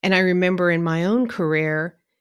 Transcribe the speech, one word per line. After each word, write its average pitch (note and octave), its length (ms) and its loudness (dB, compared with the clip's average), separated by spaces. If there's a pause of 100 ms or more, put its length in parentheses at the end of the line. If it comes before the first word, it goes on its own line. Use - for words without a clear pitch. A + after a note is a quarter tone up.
and F#3 120 0
I F#3 40 4
remember F3+ 520 2
in E3+ 140 0
my E3 220 0
own A#3 200 0
career, D#3 720 -4 (220)